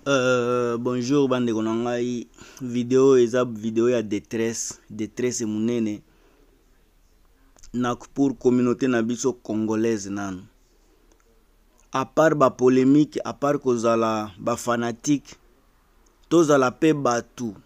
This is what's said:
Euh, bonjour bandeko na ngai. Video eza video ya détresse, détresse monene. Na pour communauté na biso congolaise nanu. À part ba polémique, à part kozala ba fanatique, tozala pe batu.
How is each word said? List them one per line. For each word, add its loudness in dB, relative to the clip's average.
Euh, 0
bonjour 0
bandeko -2
na -2
ngai. -6
Video 2
eza 2
video -2
ya 0
détresse, -6
détresse -6
monene. -4
Na -2
pour -2
communauté 2
na 0
biso -2
congolaise -4
nanu. -10
À -2
part 2
ba 4
polémique, 4
à -8
part -2
kozala 0
ba -4
fanatique, -4
tozala 4
pe 2
batu. -4